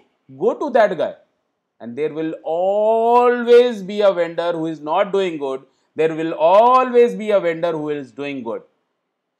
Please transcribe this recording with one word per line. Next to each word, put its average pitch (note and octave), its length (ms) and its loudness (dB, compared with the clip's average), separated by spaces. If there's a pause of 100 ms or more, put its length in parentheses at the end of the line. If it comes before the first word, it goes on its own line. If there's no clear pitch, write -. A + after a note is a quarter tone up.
(380)
go G#3+ 160 -2
to D4+ 180 -6
that G3+ 260 2
guy. A2 180 -4 (640)
And A#2 180 -14
there D3+ 160 -6
will D#3+ 300 -8
always A3+ 1400 2
be G#3 180 -8
a G3 140 4
vendor E3+ 400 -2
who D#3+ 140 -4
is D#3 120 -8
not F3 320 -2
doing F#3 260 -2
good. C3+ 260 -8 (320)
There D#3+ 200 0
will D#3+ 180 -6
always A#3+ 800 4
be G#3+ 180 -6
a G3+ 100 4
vendor E3 320 -4
who D3+ 160 -6
is C#3 220 -8
doing C#3 300 -10
good. A2 200 -8 (800)